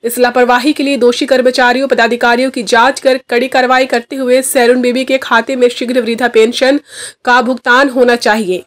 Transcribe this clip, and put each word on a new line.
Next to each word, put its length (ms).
इस 160
लापरवाही 540
के 100
लिए 140
दोषी 280
कर्मचारियों, 640
पदाधिकारियों 640
की 140
जांच 340
कर 200
कड़ी 180
कार्रवाई 380
करते 300
हुए 280
सैरुन 380
बीबी 240
के 140
खाते 360
में 140
शीघ्र 320
वृद्धा 280
पेंशन 500
का 180
भुगतान 460
होना 260
चाहिए। 520